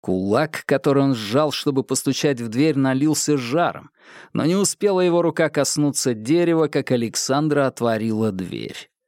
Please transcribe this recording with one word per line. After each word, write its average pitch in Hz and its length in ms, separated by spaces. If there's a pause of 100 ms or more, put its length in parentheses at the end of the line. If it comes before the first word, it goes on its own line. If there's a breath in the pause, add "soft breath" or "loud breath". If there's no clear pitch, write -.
Кулак, 101 600
который 139 360
он 139 120
сжал, 120 360
чтобы 135 320
постучать 135 560
в 117 100
дверь, 139 280
налился 139 600
жаром, 123 520 (440 loud breath)
но 113 100
не 170 100
успела 196 460
его 175 220
рука 160 260
коснуться 143 640
дерева, 160 540
как 143 240
Александра 139 760
отворила 110 640
дверь. 87 600 (180)